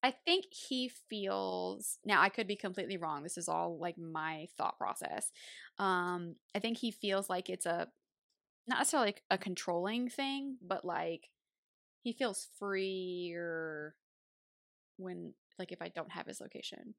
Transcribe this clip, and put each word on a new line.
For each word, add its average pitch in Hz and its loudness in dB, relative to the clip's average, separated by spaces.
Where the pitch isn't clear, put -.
I 262 6
think 359 4
he 254 -2
feels, 196 0
now 196 6
I 190 10
could 202 0
be 202 0
completely 190 -2
wrong. 156 -2
This 165 -6
is 170 -4
all, 170 2
like, 170 -2
my 160 -4
thought - 0
process. - -4
Um, 180 2
I 208 2
think 226 0
he 233 0
feels 196 2
like 185 0
it's 185 -2
a, 170 2
not 240 4
necessarily, 277 6
like, 202 -2
a 190 6
controlling 190 0
thing, 277 -2
but, 185 -2
like, 165 -2
he 233 -2
feels 233 -2
freer 175 -2
when, 175 -8
like, 180 -6
if 180 -10
I 170 -4
don't 170 -6
have 175 -6
his - -10
location. - -12